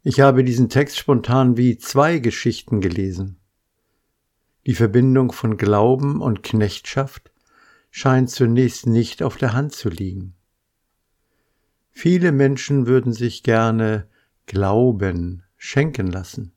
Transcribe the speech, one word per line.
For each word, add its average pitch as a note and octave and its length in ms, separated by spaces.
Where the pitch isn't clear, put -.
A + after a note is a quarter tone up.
Ich B2+ 180
habe C3 240
diesen B2 240
Text C#3+ 300
spontan B2 600
wie B2 200
zwei D#3 400
Geschichten A2+ 640
gelesen. F#2+ 580
Die B2+ 80
Verbindung B2 580
von A2 240
Glauben A#2+ 680
und A#2+ 200
Knechtschaft - 920
scheint C3 400
zunächst A#2+ 560
nicht A2+ 340
auf - 160
der A#2 160
Hand C#3+ 200
zu - 160
liegen. F#2 460
Viele F3 400
Menschen C#3 560
würden B2+ 260
sich A2+ 300
gerne A2+ 640
Glauben F#2+ 960
schenken C#3 520
lassen. F2+ 500